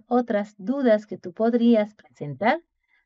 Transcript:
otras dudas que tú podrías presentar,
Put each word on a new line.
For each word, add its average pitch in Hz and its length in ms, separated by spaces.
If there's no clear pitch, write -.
otras 233 500
dudas 214 500
que 180 120
tú 180 140
podrías 233 640
presentar, 202 680